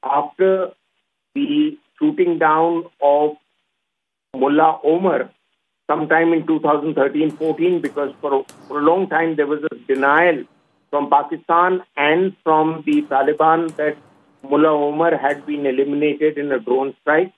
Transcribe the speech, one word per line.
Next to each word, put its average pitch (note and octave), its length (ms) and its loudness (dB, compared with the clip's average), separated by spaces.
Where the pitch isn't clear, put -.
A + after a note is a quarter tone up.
after F#3 680 -2
the - 440 -2
shooting E3 400 0
down E3 460 2
of D3 360 2
Mullah C#3+ 480 2
Omar E3 480 0
sometime D#3+ 440 2
in D#3+ 140 0
two D#3+ 120 0
thousand D3+ 360 0
thirteen C#3+ 360 0
fourteen, D#3+ 500 -2
because C#3+ 400 -6
for C#3 200 -2
a, C3+ 40 -10
for D3 140 -6
a - 20 -2
long F3 260 2
time D#3+ 280 -2
there D3 100 0
was D3 240 -4
a - 40 -14
denial C#3 580 2
from C#3+ 180 -2
Pakistan E3+ 760 0
and D#3+ 460 0
from D#3+ 420 0
the D3 180 0
Taliban D#3 760 0
that D3+ 200 -2
Mullah D3 320 2
Omar D3+ 420 0
had C#3+ 300 -4
been D3 180 -6
eliminated D3 720 0
in C#3+ 160 -4
a B2+ 60 -2
drone C3 420 -2
strike. E3 380 0